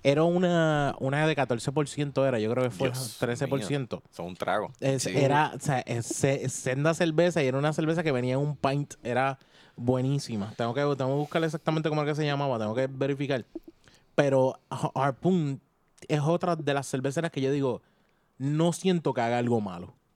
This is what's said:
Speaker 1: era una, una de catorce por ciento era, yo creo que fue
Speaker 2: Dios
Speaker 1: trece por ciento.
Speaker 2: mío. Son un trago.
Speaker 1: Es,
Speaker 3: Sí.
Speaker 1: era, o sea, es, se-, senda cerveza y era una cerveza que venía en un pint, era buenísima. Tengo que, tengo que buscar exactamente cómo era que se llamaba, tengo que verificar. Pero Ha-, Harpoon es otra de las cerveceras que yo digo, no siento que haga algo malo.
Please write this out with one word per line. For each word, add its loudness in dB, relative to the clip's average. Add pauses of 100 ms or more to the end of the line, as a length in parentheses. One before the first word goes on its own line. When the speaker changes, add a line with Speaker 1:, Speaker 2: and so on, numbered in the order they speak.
Speaker 1:
era 4
una, 2
una 0
de 2
catorce -2
por 0
ciento -2
era, 2
yo 0
creo 0
que -2
fue -2
Speaker 2:
Dios -8
Speaker 1:
trece -2
por -2
ciento. -4
Speaker 2:
mío. -14
Son -10
un -10
trago. -2
Speaker 1:
Es, 0
Speaker 3:
Sí. -4
Speaker 1:
era, 4
o -10
sea, 0
es, -4
se-, 0
senda -2
cerveza 2
y 2
era 0
una 0
cerveza 0
que 0
venía 0
en 0
un -2
pint, -2
era 0 (380)
buenísima. -2
Tengo -2
que, -2
tengo -2
que 0
buscar -2
exactamente -2
cómo 0
era -2
que -2
se -2
llamaba, 0
tengo -2
que 0
verificar. -2 (720)
Pero 4 (100)
Ha-, -4
Harpoon 0 (460)
es 2
otra 2
de -2
las -2
cerveceras -2
que -4
yo 2
digo, 0 (560)
no 2
siento 0
que 0
haga 2
algo 2
malo. -8 (220)